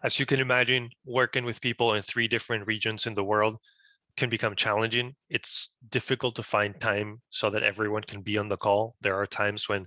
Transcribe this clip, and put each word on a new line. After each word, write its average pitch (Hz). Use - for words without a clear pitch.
As -
you 135
can 135
imagine, 123
working 123
with 120
people 117
in 104
three 113
different 110
regions 110
in 113
the 101
world 107
can 123
become 110
challenging. 113
It's -
difficult 123
to 123
find 104
time 104
so -
that 110
everyone 107
can 104
be 104
on 104
the 101
call. 107
There 98
are 101
times 104
when 98